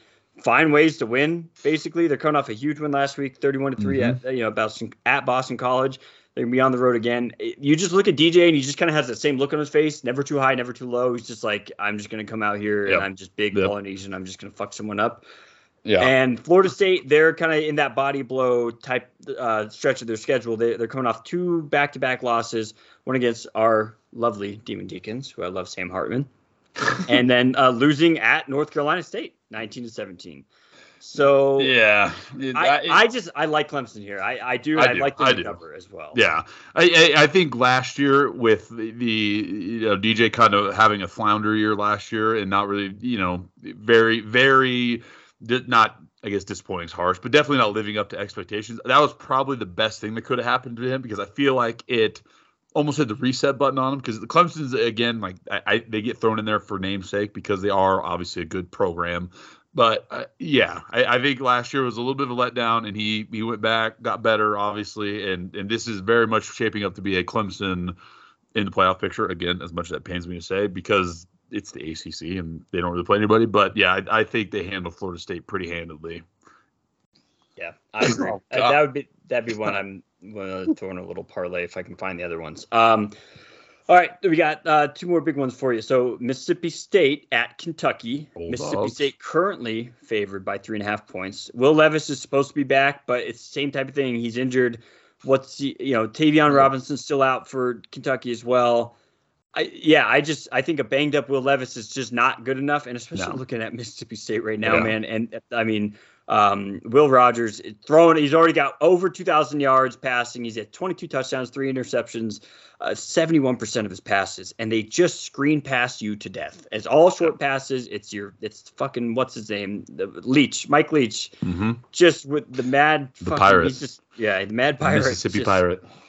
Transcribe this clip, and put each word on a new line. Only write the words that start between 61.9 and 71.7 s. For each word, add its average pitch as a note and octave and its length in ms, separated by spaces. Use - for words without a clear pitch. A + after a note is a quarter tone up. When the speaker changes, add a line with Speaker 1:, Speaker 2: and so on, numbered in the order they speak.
Speaker 2:
a A#2 40
little C3 140
bit C3+ 160
of A#2+ 80
a - 20
letdown, A#2 460
and G#2 100
he, G#2+ 320
he A2 140
went A2+ 180
back, A2 400
got A2 220
better, G#2+ 340
obviously, G#2 760
and, F2+ 240
and G2+ 120
this A2+ 200
is G#2+ 100
very A2+ 300
much A2 160
shaping G#2+ 400
up F#2 100
to F#2+ 80
be F#2+ 140
a F#2 80
Clemson F#2 720
in G#2 120
the F#2 40
playoff F#2 300
picture, G#2 260
again, F2 360
as D#2+ 100
much E2+ 140
as F2+ 40
that D2+ 140
pains F2 240
me F2+ 80
to E2 60
say, G2+ 260
because F2+ 580
it's G#2 220